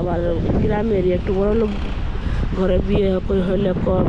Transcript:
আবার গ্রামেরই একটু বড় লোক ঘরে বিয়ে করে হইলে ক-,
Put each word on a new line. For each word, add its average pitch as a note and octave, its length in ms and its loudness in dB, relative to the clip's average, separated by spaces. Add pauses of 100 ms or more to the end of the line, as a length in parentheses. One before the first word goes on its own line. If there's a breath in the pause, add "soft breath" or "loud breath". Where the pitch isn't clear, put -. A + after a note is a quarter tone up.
আবার F3 200 -2 (420)
গ্রামেরই G#3 500 0
একটু F3 220 -2
বড় G3+ 200 2
লোক G#3+ 180 0 (840 loud breath)
ঘরে F#3 220 2
বিয়ে G3 320 2 (180)
করে G3 200 0
হইলে F#3+ 240 0
ক-, F3 360 0